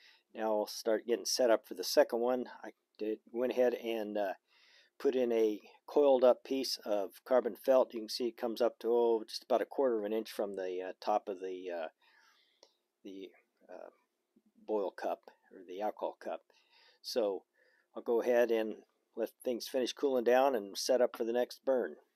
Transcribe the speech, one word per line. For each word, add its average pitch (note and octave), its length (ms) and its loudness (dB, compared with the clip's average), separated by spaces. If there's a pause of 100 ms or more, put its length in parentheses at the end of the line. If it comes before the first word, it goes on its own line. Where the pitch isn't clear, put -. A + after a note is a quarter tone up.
(320)
Now A2 200 -4
I'll G#2+ 160 0
start - 400 -2
getting A2+ 180 0
set B2+ 240 2
up A2 180 4
for - 60 -12
the A#2 100 -8
second A#2 360 2
one. B2 320 -2 (120)
I A2 100 -14 (240)
did, G#2+ 220 -6 (100)
went A#2+ 220 -2
ahead B2 220 2
and, A2 440 -4
uh, G2 180 -2 (640)
put C3 180 0
in B2 140 0
a A2 320 2 (240)
coiled C#3 380 4
up B2 220 6
piece C3+ 400 -2
of G#2 400 -4
carbon A#2+ 280 2
felt. C3 400 2
You A#2+ 60 -6
can A2 80 -8
see A#2+ 200 -4
it A2+ 100 -8
comes A2+ 240 -4
up A2+ 180 0
to, A2+ 80 -6
oh, A#2 400 2
just - 160 -12
about A2+ 180 2
a - 40 -4
quarter B2 340 0
of G2+ 60 -4
an G#2 80 -4
inch A2+ 180 -4
from G2+ 240 -6
the, F#2 260 -6
uh, F#2 200 -8
top G#2+ 260 0
of F#2 140 -8
the, F#2 280 -8
uh, E2 200 -6 (1120)
the, F#2+ 300 -16 (360)
uh, F2+ 200 -18 (760)
boil G2+ 260 -2
cup - 380 -8 (220)
or - 160 -20
the F2+ 140 -10
alcohol G2+ 420 -6
cup. - 300 -10 (480)
So G2+ 420 -2 (500)
I'll A2+ 80 -14
go A#2 200 2
ahead A#2+ 280 4
and A2 360 -2 (280)
let A2 180 -4 (120)
things A#2+ 240 -4
finish B2+ 240 -2
cooling C3 320 -2
down B2+ 320 4
and G2+ 220 -6
set B2+ 240 2
up - 160 0
for A#2 80 -4
the A2+ 80 -2
next B2 320 -4
burn. A2+ 320 0 (180)